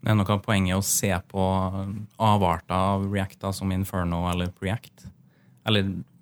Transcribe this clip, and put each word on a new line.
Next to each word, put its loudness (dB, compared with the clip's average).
Det 2
er 6
noe 2
poeng 0
i 2
å 2
se 0
på -2
avarter 2
av 0
React -4
da, -4
som -2
Inferno -2
eller -2
Preact? -8
Eller 2